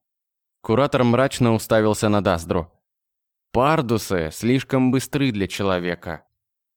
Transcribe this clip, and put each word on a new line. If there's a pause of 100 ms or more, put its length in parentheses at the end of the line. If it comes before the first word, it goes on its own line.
(600)
Куратор
мрачно
уставился
на
Даздру. (800)
"Пардусы
слишком
быстры
для
человека". (520)